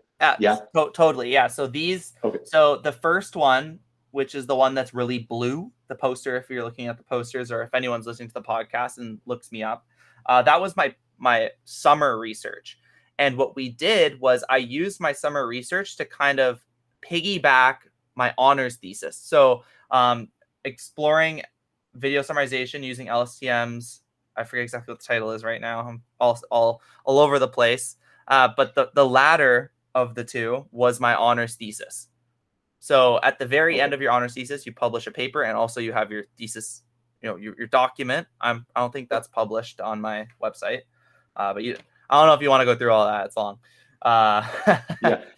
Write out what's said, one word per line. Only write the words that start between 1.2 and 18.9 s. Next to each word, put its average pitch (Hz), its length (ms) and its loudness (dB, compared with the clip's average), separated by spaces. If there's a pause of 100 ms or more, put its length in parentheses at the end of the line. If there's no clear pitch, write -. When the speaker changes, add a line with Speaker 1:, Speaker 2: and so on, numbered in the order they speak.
Speaker 1:
Yeah. 131 160 4
So 135 200 -6
these, 170 460 -6 (100)
Speaker 2:
Okay. 101 200 -4
Speaker 1:
so 151 340 4
the 147 140 -4
first 170 440 -2
one, 151 440 0 (320)
which 139 240 -4
is 135 100 -8
the 135 100 -2
one 131 200 2
that's 127 180 -4
really 123 260 -4
blue, 123 520 -6 (160)
the 131 80 -12
poster, 127 400 -4
if 127 140 -8
you're 123 140 -8
looking 117 240 -12
at 117 100 -8
the - 60 -20
posters 120 480 -6
or 117 120 -4
if 117 100 -10
anyone's 123 320 -4
listening 117 220 -12
to 117 60 -18
the 120 80 -10
podcast 113 560 -6
and 113 280 -14
looks 120 260 -12
me 110 120 -10
up, 110 220 -8 (400)
uh, 127 160 4
that 151 180 4
was 190 160 -6
my, 147 180 -2 (240)
my 117 340 0 (140)
summer 147 540 0
research. - 600 -14 (400)
And 135 180 0
what - 180 0
we 131 140 -8
did 156 500 0
was 123 300 2
I 131 80 4
used 139 420 -6
my 156 120 -2
summer 147 340 -4
research 127 520 -8
to 151 80 -8
kind 139 340 0
of 123 240 0 (400)
piggyback 147 760 2 (380)
my 123 220 -2
honors 131 400 2
thesis. - 400 -12